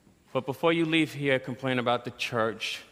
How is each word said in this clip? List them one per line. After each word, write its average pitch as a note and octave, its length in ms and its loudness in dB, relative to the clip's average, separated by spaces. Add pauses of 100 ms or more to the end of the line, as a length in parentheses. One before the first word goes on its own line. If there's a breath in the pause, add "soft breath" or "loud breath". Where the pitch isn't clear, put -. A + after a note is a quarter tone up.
(320)
But C3 120 -2
before E3 280 2
you E3+ 140 2
leave D#3 260 2
here, C#3 260 2
complain B2+ 400 -2
about B2 260 0
the B2 60 -6
church, - 800 -4